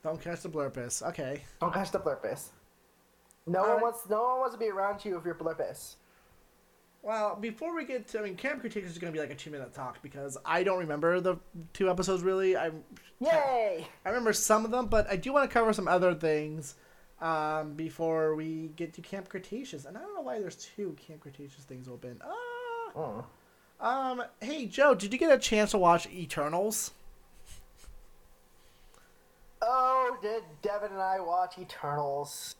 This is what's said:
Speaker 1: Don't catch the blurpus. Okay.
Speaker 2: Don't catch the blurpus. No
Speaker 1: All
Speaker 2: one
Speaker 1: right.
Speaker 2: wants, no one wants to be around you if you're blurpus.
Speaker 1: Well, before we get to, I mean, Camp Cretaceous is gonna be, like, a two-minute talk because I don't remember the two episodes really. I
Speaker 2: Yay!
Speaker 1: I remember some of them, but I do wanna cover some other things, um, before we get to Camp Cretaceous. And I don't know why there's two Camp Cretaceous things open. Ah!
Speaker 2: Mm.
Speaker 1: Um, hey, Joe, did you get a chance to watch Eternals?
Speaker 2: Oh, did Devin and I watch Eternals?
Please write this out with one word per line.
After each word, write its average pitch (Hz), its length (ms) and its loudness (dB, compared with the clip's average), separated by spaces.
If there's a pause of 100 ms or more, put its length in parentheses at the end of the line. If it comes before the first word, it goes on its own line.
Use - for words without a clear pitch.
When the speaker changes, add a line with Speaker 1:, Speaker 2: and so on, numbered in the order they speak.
Speaker 1:
Don't 156 180 -4
catch 170 200 -8
the 160 80 -10
blurpus. 135 600 -4
Okay. 143 320 -4 (180)
Speaker 2:
Don't 170 140 2
catch 180 160 0
the 190 100 0
blurpus. - 500 -2 (960)
No 180 120 2
Speaker 1:
All 202 60 4
Speaker 2:
one 226 120 6
Speaker 1:
right. 214 40 4
Speaker 2:
wants, 226 260 0
no 214 140 2
one 254 200 2
wants 247 140 0
to 208 40 -16
be 226 100 0
around 196 340 -2
you 185 140 -2
if 160 80 -8
you're 170 80 -2
blurpus. 160 640 -6 (1040)
Speaker 1:
Well, 214 340 -2
before 233 400 -6
we 311 100 -4
get 247 240 -6
to, 220 100 -4
I 214 40 -4
mean, 190 120 -6
Camp 277 260 -4
Cretaceous 202 320 -6
is 170 40 -14
gonna 175 140 -6
be, 156 80 -4
like, 147 100 -4
a 147 60 -10
two-minute 139 400 -12
talk 131 260 -10
because 139 420 -10
I 170 200 2
don't 190 160 2
remember 165 400 2
the 180 180 2 (360)
two 190 160 2
episodes 180 340 2
really. 190 340 4
I 160 140 0 (480)
Speaker 2:
Yay! 247 680 4 (160)
Speaker 1:
I 185 60 -2
remember 226 240 2
some 220 320 4
of 220 60 -2
them, 240 160 0
but 208 220 6
I 196 60 2
do 247 160 -4
wanna 277 160 6
cover 226 260 4
some 196 140 0
other 180 280 6
things, 156 600 0 (460)
um, 156 520 0
before 160 640 0
we 160 400 -6
get 165 200 -6
to 175 60 -16
Camp 190 280 -10
Cretaceous. 185 560 -10
And 165 120 -14
I 285 40 -12
don't 403 140 -12
know 339 60 -6
why 254 180 -6
there's 185 160 -6 (200)
two 185 240 -6
Camp 156 220 -20
Cretaceous 139 420 -18
things 127 240 -16
open. 123 360 -14
Ah! 466 720 -8
Speaker 2:
Mm. 127 300 -8 (540)
Speaker 1:
Um, 254 440 -2 (180)
hey, 262 240 -6
Joe, 269 300 6
did 196 180 -4
you 254 60 -2
get 330 120 8
a 262 60 12
chance 214 340 4
to 214 60 2
watch 170 320 6
Eternals? 175 840 -2 (2750)
Speaker 2:
Oh, 254 600 4
did 214 220 -4 (180)
Devin 208 300 -2
and 190 100 -4
I 190 180 0
watch 180 380 0
Eternals? 147 1040 -6